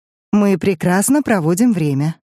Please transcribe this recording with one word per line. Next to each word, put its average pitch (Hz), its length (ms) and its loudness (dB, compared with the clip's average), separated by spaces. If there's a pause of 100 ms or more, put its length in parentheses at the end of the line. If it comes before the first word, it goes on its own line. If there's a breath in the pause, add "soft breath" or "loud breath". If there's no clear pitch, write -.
(300)
«Мы 202 260 2
прекрасно 196 680 0
проводим 190 500 0
время», — 151 480 -2 (100)